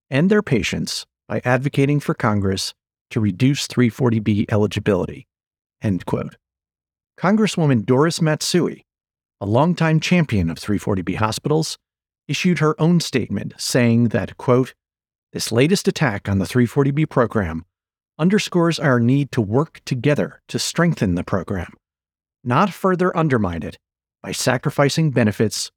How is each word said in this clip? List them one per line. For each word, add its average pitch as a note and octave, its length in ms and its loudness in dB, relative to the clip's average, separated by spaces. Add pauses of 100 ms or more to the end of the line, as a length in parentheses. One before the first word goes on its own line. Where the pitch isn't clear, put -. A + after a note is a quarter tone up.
and D3+ 220 2
their G#3 120 4
patients - 640 -4 (200)
by G#2+ 180 -6
advocating C#3 540 0
for D#3 160 -4
Congress G2 580 -2 (380)
to A#2+ 100 -4
reduce A2 460 0
three B2 240 2
forty A2+ 300 0
B G#2 300 0
eligibility," G2+ 760 0 (560)
end F#2+ 240 -2
quote. - 300 -6 (840)
Congresswoman E3 640 2
Doris D3 380 2
Matsui, D#3 640 -2 (520)
a - 60 -8
longtime D#3 560 2
champion D3 480 2
of E2 100 -6
three G#2 200 -4
forty F#2+ 240 -4
B F2+ 100 -6
hospitals, B2 640 -2 (500)
issued E3 340 0
her D#3 200 2
own E3+ 200 4
statement - 580 -4
saying A#2+ 500 2
that, G#2+ 300 -4
quote, B2+ 340 2 (580)
"This - 220 -6
latest D3 340 2
attack C3 400 -2
on G2 120 0
the F#2 80 0
three B2 180 2
forty C#3 260 0
B D3 140 0
program G2 640 -2 (520)
underscores E3+ 600 0
our C3 200 2
need C3 340 2
to A#2+ 100 0
work A2+ 420 -2
together B2+ 640 -2
to - 100 -6
strengthen D3+ 560 0
the F2 100 -2
program, F#2 500 -6 (680)
not D3+ 300 2
further F3+ 420 0
undermine A2+ 480 0
it - 140 -12 (460)
by G2+ 100 -8
sacrificing C#3+ 800 0
benefits A#2 680 0